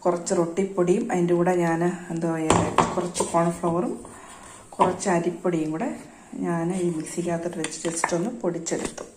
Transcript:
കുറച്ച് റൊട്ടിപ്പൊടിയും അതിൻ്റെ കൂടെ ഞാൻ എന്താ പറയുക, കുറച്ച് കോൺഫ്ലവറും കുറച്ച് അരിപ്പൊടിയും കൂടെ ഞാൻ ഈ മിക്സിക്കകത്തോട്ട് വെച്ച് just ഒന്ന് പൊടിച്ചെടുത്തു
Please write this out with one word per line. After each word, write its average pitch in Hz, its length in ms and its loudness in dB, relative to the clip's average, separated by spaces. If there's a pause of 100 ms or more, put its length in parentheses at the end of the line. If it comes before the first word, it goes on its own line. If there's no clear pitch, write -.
കുറച്ച് 180 340 0
റൊട്ടിപ്പൊടിയും 180 720 2
അതിൻ്റെ 175 260 4
കൂടെ 175 140 4 (100)
ഞാൻ 165 160 2 (340)
എന്താ 165 200 -2
പറയുക, 160 520 4 (100)
കുറച്ച് 175 280 0 (100)
കോൺഫ്ലവറും 170 600 2 (840)
കുറച്ച് 185 400 2
അരിപ്പൊടിയും 170 600 0
കൂടെ 226 140 -2 (560)
ഞാൻ 170 220 0 (160)
ഈ 175 40 2 (100)
മിക്സിക്കകത്തോട്ട് 170 680 -4
വെച്ച് - 240 -8
just - 300 -2
ഒന്ന് 196 140 0 (100)
പൊടിച്ചെടുത്തു - 640 -4 (120)